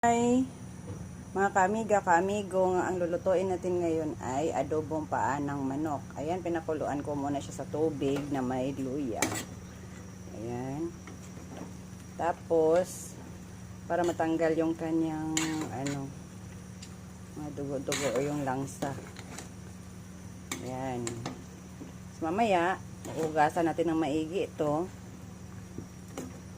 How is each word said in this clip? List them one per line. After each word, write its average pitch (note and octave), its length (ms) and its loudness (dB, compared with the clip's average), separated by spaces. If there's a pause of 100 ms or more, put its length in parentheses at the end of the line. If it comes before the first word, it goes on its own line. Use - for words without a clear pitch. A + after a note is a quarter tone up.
Hi, A#3+ 400 6 (960)
mga G3 160 4
kaamiga, G3+ 480 6
kaamigo, F#3 720 6
ang F3+ 240 4
lulutuin F3+ 560 4
natin F3+ 320 2
ngayon D#3+ 320 2
ay C#3 320 0
adobong D3+ 560 0
paa B2 320 2
ng C#3+ 240 0
manok. C#3 400 0 (160)
Ayan, E3 240 -2
pinakuluan D3+ 640 0
ko D3 80 -2
muna C#3+ 240 0
siya - 240 -6
sa - 80 -6
tubig C#3+ 480 2 (160)
na C#3 80 2
may B2+ 320 0
luya. C3 480 -2 (1200)
Ayan. C3 480 -4 (1300)
Tapos, E3 960 2 (720)
para E3+ 160 2
matanggal E3 560 4
yung D#3+ 160 2
kanyang, D#3+ 640 0 (320)
ano, C#3 400 -4 (1300)
mga D3 120 -6 (120)
dugo-dugo C#3 560 0
o C#3 80 4
yung D3 160 0
langsa. C3+ 560 -2 (1700)
Ayan. B2+ 400 -2 (1120)
So, D#3+ 80 -2
mamaya, F#3 560 4 (400)
uugasan D#3 480 6
natin D#3+ 240 4
ng D#3+ 80 4
maigi D#3 480 2
ito. D#3 400 2 (1700)